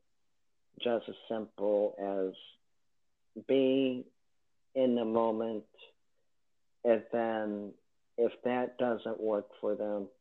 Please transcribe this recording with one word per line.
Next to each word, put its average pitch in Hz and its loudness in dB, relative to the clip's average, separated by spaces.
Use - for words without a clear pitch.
just 117 -2
as - -12
simple 104 0
as 98 -2
be 131 2
in 127 4
the 120 2
moment, 113 0
and 113 4
then 107 -2
if 117 2
that 123 -2
doesn't 117 -2
work 107 0
for 104 0
them, 104 -4